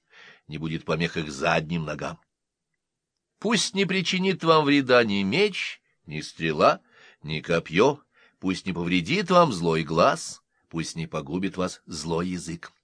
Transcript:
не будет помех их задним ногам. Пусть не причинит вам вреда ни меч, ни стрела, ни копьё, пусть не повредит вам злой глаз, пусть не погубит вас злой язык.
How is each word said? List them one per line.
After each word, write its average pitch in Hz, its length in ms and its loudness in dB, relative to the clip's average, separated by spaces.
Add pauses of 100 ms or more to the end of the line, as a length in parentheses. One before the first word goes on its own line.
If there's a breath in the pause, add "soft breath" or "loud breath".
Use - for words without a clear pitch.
(480 loud breath)
не 76 100 -10
будет 80 280 -6
помех 82 320 -2
их 76 140 -6
задним 80 520 -2
ногам. 73 360 -8 (1200)
Пусть 214 340 0
не 190 120 0
причинит 185 580 -2
вам 160 220 6
вреда 127 380 6
ни 101 200 0
меч, 180 580 -2 (240)
ни 76 160 -8
стрела, 82 600 2 (420 soft breath)
ни 76 180 -6
копьё, 85 580 2 (400 soft breath)
пусть 92 260 -4
не 95 80 -6
повредит 90 580 -2
вам 170 220 6
злой 82 300 0
глаз, 87 580 0 (260)
пусть 80 300 -8
не 80 100 -8
погубит 85 480 -6
вас 92 300 -6
злой 85 420 -4
язык. 85 460 -10 (100)